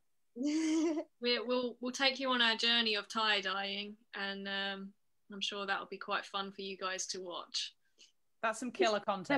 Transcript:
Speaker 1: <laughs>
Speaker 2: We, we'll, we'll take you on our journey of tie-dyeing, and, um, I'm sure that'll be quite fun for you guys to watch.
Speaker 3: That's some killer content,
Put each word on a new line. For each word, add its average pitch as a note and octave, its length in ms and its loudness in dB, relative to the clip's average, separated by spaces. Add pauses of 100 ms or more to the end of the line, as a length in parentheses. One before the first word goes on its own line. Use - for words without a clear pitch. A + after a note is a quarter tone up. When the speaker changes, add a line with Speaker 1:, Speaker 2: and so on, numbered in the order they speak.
(360)
Speaker 1:
<laughs> D#4 680 2 (160)
Speaker 2:
We, A#3+ 180 2
we'll, B3 420 0
we'll B3 100 -2
take B3+ 280 2
you C4+ 100 0
on B3 120 4
our A3+ 140 6
journey A#3 400 4
of G3+ 120 -2
tie-dyeing, G3+ 880 0 (200)
and, G3 320 -4
um, G3 420 -4 (420)
I'm G3 100 -8
sure G3+ 240 -2
that'll F#3 220 -2
be G3 100 -10
quite G3 280 -2
fun G3 260 -6
for G3 100 -12
you G3 160 -6
guys F#3 300 -4
to F#3 140 -6
watch. - 520 -6 (680)
Speaker 3:
That's A3 180 0
some B3 120 -6
killer A3 280 4
content, G3 280 -2 (100)